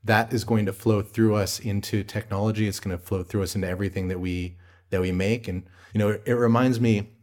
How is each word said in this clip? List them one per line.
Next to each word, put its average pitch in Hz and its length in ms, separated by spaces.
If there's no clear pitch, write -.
that 113 300
is 117 100
going 110 220
to 95 80
flow 104 300
through 110 320
us 98 240
into 101 440
technology. 104 640
It's 95 120
gonna 92 180
flow 92 240
through 98 220
us 90 100
into 92 140
everything 92 400
that 92 120
we, 90 380
that 95 100
we 92 120
make. 101 360
And, 92 140
you 107 60
know, 104 100
it, 104 160
it 120 80
reminds 120 460
me 110 320